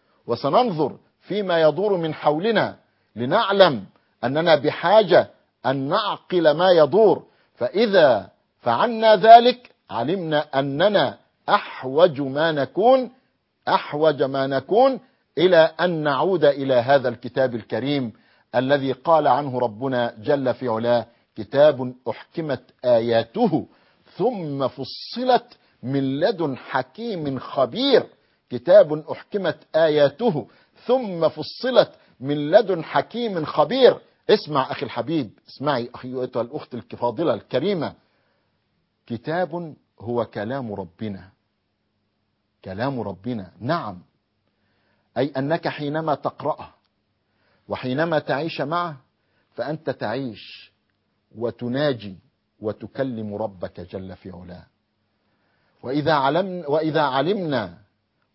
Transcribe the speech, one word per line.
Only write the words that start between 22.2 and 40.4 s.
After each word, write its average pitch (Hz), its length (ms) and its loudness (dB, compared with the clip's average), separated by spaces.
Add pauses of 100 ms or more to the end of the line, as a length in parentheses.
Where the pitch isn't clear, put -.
آياته 120 840 0 (500)
ثم 160 520 -4
فصلت - 920 -4 (240)
من 135 380 -4
لدن 165 360 -2
حكيم 147 840 -6
خبير". 180 680 0 (440)
كتاب 156 600 4
أحكمت 165 480 -6 (180)
آياته 151 680 2 (400)
ثم 196 420 0
فصلت 196 600 0 (300)
من 147 300 -4
لدن 185 340 2
حكيم 185 600 -4
خبير. 185 540 2 (320)
اسمع 147 400 0
أخي 147 160 -8
الحبيب، 120 440 -6 (180)
اسمعي 131 460 -2
أخي، 127 260 -10
أيتها 123 220 -4
الأخت 127 320 -10
الفاضلة 120 600 -4
الكريمة، 143 600 -4 (1120)
كتاب 160 680 -6 (260)
هو 117 240 -4
كلام 113 480 -8